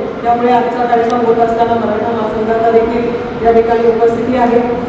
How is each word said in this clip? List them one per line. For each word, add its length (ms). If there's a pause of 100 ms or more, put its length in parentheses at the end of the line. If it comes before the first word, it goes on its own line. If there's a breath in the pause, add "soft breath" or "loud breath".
(240)
त्यामुळे 280
आजचा 340
कार्यक्रम 400
होत 140
असताना 360
मराठा 360
महासंघाचा 600
देखील 760
या 80
ठिकाणी 340
उपस्थिती 500
आहे. 240 (280)